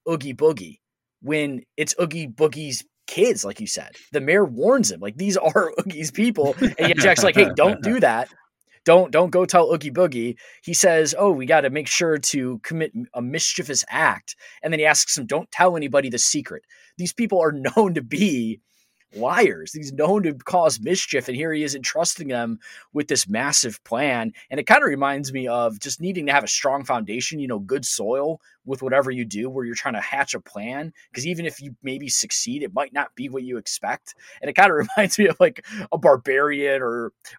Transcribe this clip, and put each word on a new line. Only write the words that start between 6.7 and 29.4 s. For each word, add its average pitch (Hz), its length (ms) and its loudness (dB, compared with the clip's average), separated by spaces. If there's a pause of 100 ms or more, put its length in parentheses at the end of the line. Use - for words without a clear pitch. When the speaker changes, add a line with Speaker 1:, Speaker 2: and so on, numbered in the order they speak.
Speaker 1:
yet 170 100 2
Jack's 175 260 6
like, 185 120 6
"Hey, 202 180 8
don't 170 280 4
do 226 180 2
Speaker 2:
<laughs> 147 80 6
Speaker 1:
that. 117 240 0 (520)
Don't, 175 260 8
don't 175 200 4
go 180 140 4
tell 165 280 4
Oogie 156 180 -2
Boogie." 123 460 0 (260)
He 165 120 -8
says, 160 440 4
"Oh, 202 140 4
we 131 140 -2
gotta 143 240 4
make 139 180 -4
sure 160 300 0
to 127 420 -4
commit 160 320 -6 (220)
a 120 80 -6
mischievous 143 680 -4
act." 131 480 -2 (260)
And 160 100 -2
then 156 80 -2
he 151 60 4
asks - 320 2
him, 123 80 -8
"Don't 143 240 -4
tell 180 260 4
anybody 139 320 0
the 120 100 -6
secret." - 460 -4 (320)
These 175 160 -6
people 202 280 0
are 160 120 4
<laughs> 135 240 -4
known 202 180 4
to 151 80 -4
be 127 580 0 (540)
liars. 185 580 0
He's 147 200 -12
known 170 320 2
to 156 100 -2
cause 156 460 0
mischief, 139 480 -2
and 123 80 -6
here 160 160 -4
he 151 100 -4
is 143 120 -6
entrusting 151 540 -4
them 117 300 -4 (340)
with 147 160 -4
this 123 200 -2
massive 120 560 -2
plan. 120 480 -2 (180)
And 139 100 -4
it - 60 -6
kinda 285 180 4
reminds 139 480 -2
me 131 160 -6
of 117 320 0
just 139 200 -10
needing 175 260 -6
to 139 60 0
have 143 120 4
a - 40 -8
strong 139 360 -2
foundation, 120 540 -4
you 139 100 -6
know, 113 100 -4
good 117 260 -4
soil 139 560 -2 (260)
with 131 160 -8
whatever 131 280 2
you 123 140 -4
do 107 240 -6